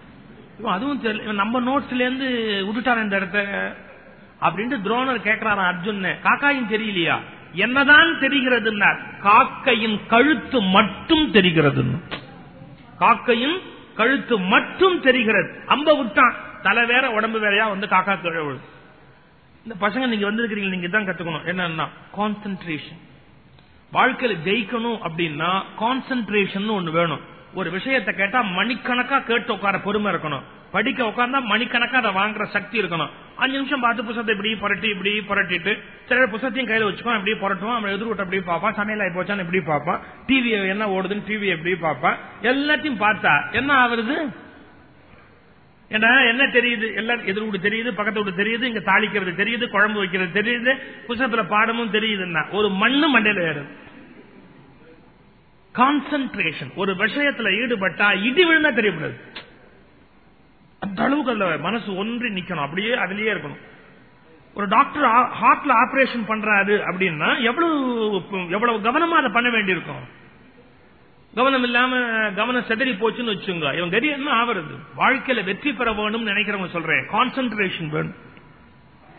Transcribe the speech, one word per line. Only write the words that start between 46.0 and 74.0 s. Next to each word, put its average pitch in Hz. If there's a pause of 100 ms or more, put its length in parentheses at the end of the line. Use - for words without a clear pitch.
என்ன 247
தெரியுது? 233
எல்லாம் 226
எதிர் 202
வீடு 202
தெரியுது, 226
பக்கத்து 208
வீடு 196
தெரியுது, 226
இங்க 233
தாளிக்கிறது 196
தெரியுது, 220
குழம்பு 208
வைக்கிறது 185
தெரியுது, 240 (300)
புத்தகத்துல 226
பாடமும் 220
தெரியுதுன்னா 190
ஒரு 208
மண்ணு 247
மண்டையில 208
ஏறுது. 147 (1900)
கான்சென்ட்ரேஷன். 226
ஒரு 190
விஷயத்துல 220
ஈடுபட்டா 202
இடி 277
விழுந்தா 320
தெரியக்கூடாது. 170 (1600)
அந்த 196
அளவுக்கு 269
அதுல 185
மனசு 190
ஒன்றி 233
நிக்கணும், 180
அப்படியே 190
அதுலயே 208
இருக்கணும். 147 (920)
ஒரு 202
டாக்டர் 233
ஆ-, 240 (120)
ஹார்ட்ல 285
ஆபரேஷன் 240
பண்றாரு 208
அப்படின்னா 185
எவ்வளவு, 240 (280)
எவ்வளவு 214
கவனமா 311
அதை 269
பண்ண 233
வேண்டியிருக்கும். 160 (1120)
கவனம் 262
இல்லாம, 247 (340)
கவனம் 233
சிதறி 240
போச்சுன்னு 220
வச்சுங்க, 156
இவன் 170
கதி 233